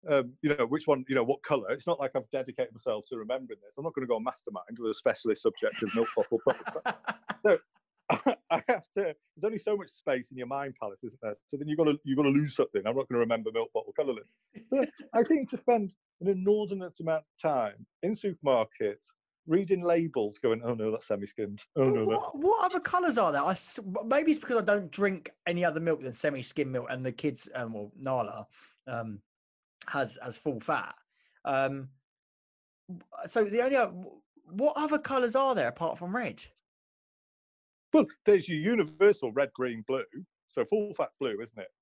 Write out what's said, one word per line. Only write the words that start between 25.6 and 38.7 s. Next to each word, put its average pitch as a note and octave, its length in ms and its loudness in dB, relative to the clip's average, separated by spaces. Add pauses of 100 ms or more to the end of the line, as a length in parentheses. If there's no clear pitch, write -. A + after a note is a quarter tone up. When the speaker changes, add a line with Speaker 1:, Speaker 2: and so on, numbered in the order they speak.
Speaker 2:
other D#3+ 160 0
milk E3 200 0
than B2+ 120 -8
semi-skim C#3 580 -2
milk, A#2+ 180 -4
and C3 160 -6
the B2+ 60 -2
kids, - 440 -4
um, A#2 180 -6
well, G#2 260 -10
Nala, A#2+ 480 -4 (400)
um, A2+ 320 -6 (680)
has, C#3+ 340 -4
has B2 140 -10
full C3 240 -4
fat. B2+ 340 -4 (480)
Um, C3+ 460 -2 (1400)
so A3+ 180 2
the G#3+ 180 2
only C4+ 160 2
o-, F#3 440 -2 (240)
what A#3 320 2
other D4+ 220 0
colours B3+ 360 0
are C4 200 4
there C3+ 120 2
apart - 300 -4
from F3 180 -6
red? A#3+ 260 -6 (1500)
Speaker 1:
Well, D4+ 140 6 (180)
there's F#3+ 240 6
your D#3+ 80 -2
universal F3+ 760 2